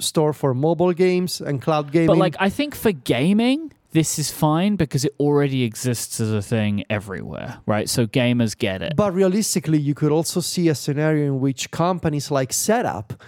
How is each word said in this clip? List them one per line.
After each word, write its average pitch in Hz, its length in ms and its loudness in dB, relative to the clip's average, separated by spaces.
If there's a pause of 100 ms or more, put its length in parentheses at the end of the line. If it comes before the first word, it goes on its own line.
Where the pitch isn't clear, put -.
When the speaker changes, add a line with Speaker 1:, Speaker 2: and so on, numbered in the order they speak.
Speaker 1:
store 151 320 0
for 135 220 0
mobile 165 380 2
games 180 480 0
and 143 200 -4
cloud 151 300 0
gaming. 165 160 4
Speaker 2:
But, 160 100 4
like, 185 220 2
I 196 100 2
think 285 240 -4
for - 180 0
gaming, 208 800 0 (200)
this 160 260 0
is 151 140 -4
fine 170 460 2
because 143 280 0
it - 140 -2
already 143 440 2
exists 117 560 -4
as 110 120 0
a 104 100 0
thing 104 480 0
everywhere, 95 800 -8
right? 107 220 0
So 117 180 2
gamers 120 500 2
get 95 240 -4
it. - 140 -4
Speaker 1:
But 202 180 2
realistically, 185 640 2
you 147 160 0
could 147 200 0
also 165 260 0
see 170 300 0
a 147 60 2
scenario 151 520 0
in 135 120 -2
which 135 320 -2
companies 165 600 -2
like 135 200 0
Setup 165 640 -2 (140)